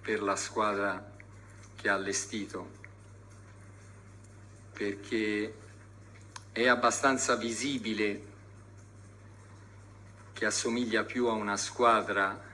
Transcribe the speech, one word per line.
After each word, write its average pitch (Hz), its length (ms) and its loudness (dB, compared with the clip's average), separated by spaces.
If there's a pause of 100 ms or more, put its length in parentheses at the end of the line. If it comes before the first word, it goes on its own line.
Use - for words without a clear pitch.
per 104 220 0
la 98 140 2
squadra 101 760 0 (640)
che - 140 0
ha - 20 6
allestito, 98 760 -2 (2000)
perché 107 800 0 (960)
è 117 160 4
abbastanza 123 720 6
visibile 110 880 0 (2000)
che - 140 0
assomiglia 113 580 2
più 123 220 2
a 113 60 4
una 104 260 2
squadra 101 840 6 (120)